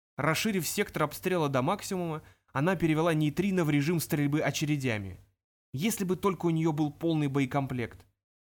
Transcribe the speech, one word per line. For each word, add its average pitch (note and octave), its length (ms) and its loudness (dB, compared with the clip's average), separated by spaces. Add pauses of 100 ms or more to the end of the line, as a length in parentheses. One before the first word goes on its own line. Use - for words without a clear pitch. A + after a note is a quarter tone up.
(180)
Расширив D#3+ 500 0
сектор F#3 360 -2
обстрела D#3+ 460 0
до C3+ 120 2
максимума, E3+ 600 -4 (300)
она E3 240 2
перевела D#3+ 380 2
нейтрино F3 500 2
в D3+ 60 2
режим D3 300 2
стрельбы D3 420 0
очередями. C3 800 -2 (540)
Если G3 300 -2
бы F#3 120 0
только F#3+ 300 0
у E3+ 60 2
неё D#3+ 200 2
был D3+ 200 0
полный D#3 360 0
боекомплект. C3+ 800 -2 (360)